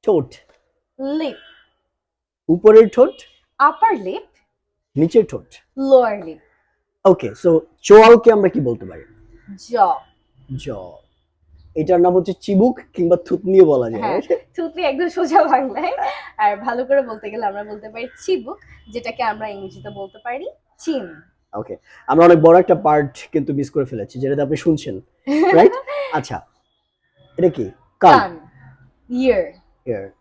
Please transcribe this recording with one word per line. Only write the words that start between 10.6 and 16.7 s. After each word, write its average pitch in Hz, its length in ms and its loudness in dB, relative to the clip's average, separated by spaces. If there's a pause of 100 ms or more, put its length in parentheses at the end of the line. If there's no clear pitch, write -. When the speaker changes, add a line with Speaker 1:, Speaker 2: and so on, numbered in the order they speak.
Speaker 1:
এটার 175 260 0
নাম 180 140 2
হচ্ছে 185 180 -2
চিবুক 208 460 0 (140)
কিংবা 175 320 0
থুতনিও 185 400 4
বলা 135 240 0
যায়। 110 120 -8
Speaker 2:
হ্যাঁ, 185 200 -4 (340)
থুতনি 330 280 -10
একদম 294 240 -4
সোজা 339 360 0
বাংলায়। 269 500 -2 (440)
আর 208 200 -2
ভালো 240 280 -8